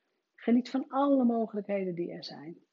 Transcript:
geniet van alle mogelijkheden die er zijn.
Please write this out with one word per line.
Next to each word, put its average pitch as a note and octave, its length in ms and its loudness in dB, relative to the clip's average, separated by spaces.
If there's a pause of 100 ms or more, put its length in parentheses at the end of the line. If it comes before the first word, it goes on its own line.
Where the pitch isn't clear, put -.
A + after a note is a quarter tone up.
(340)
geniet A#3+ 360 2
van C4+ 180 -2
alle C4+ 360 4
mogelijkheden G3+ 720 0
die F3 180 -6
er E3+ 120 -14
zijn. D3+ 340 -14 (140)